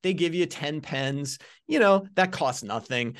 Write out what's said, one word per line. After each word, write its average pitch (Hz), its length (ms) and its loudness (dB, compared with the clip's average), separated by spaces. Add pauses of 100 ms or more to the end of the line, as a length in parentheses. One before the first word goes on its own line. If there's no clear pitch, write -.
they 185 100 2
give 165 220 0
you 175 100 2
ten 147 360 -6
pens, 135 560 -4 (300)
you 311 120 2
know, 196 260 6 (100)
that 185 160 4
costs 131 320 -2
nothing. 117 560 -4